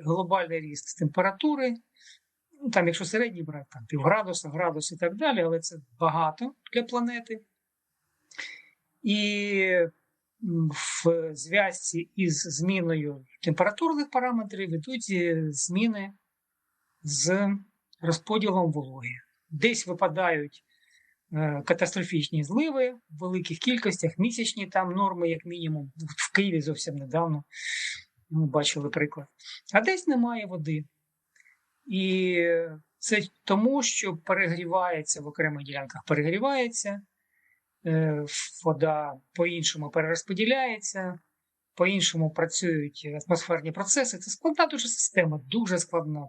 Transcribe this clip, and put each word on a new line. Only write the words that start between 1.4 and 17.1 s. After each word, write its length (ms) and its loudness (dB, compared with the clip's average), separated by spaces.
Ну, 80 -4
там, 180 4
якщо 180 -2
середній 380 -2
брати, 260 -10
там, 160 -18
півградуса, 640 0
градус 420 -2
і 60 -12
так 180 0
далі, 260 2
але 180 2
це 180 -10
багато 540 0
для 100 2
планети. 580 -4
І, 600 2
м, 260 2
в 640 0
зв'язці 800 -2
із 260 0
зміною 840 -2
температурних 640 2
параметрів 640 -2
ідуть, 380 -6
е, 400 2
зміни 640 0
з 460 2